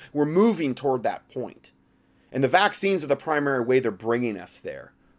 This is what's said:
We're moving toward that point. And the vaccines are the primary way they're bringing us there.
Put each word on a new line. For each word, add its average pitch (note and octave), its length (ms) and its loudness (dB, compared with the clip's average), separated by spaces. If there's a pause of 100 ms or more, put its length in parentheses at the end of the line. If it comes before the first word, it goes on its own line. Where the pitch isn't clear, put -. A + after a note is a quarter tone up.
(140)
We're D3 140 2
moving E3 480 2
toward C3 300 -2
that - 260 -6
point. - 420 -12 (580)
And C3+ 140 0
the B2+ 40 4
vaccines G3 540 2
are C#3+ 60 -6
the C#3 80 2
primary C#3+ 480 0
way B2+ 140 4
they're A#2 120 0
bringing A2 460 -2
us F2+ 220 -14
there. C2+ 340 -12 (260)